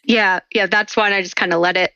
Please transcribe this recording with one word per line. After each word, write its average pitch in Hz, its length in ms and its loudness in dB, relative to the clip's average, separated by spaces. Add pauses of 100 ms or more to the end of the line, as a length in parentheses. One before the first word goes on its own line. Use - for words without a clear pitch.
Yeah, 208 360 2 (140)
yeah, 202 120 0
that's 208 300 -2
one 208 160 2
I 196 100 0
just 175 140 -10
kinda 175 220 0
let 180 180 2
it, 185 200 -2